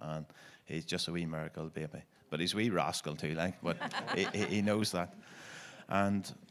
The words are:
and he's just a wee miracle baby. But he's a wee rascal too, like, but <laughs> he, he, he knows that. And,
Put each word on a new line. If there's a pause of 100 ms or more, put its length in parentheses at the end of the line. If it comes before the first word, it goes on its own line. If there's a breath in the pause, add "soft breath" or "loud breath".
and (400 loud breath)
he's
just
a
wee
miracle
baby. (280 soft breath)
But
he's
a
wee
rascal
too,
like,
but (220)
<laughs>
he,
he,
he
knows
that. (720 loud breath)
And, (220)